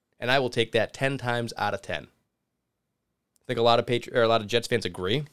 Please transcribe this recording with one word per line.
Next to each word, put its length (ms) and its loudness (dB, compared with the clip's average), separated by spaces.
And 100 -4
I 80 4
will 140 0
take 220 -2
that 200 0
ten 240 -2
times 400 -4
out 160 -2
of 80 -8
ten. 220 -8
I 1400 -20
think 100 -4
a 60 2
lot 160 6
of 80 0
Patri-, 260 -2
or 80 4
a 60 6
lot 140 4
of 60 -8
Jets 200 0
fans 180 -2
agree 480 -4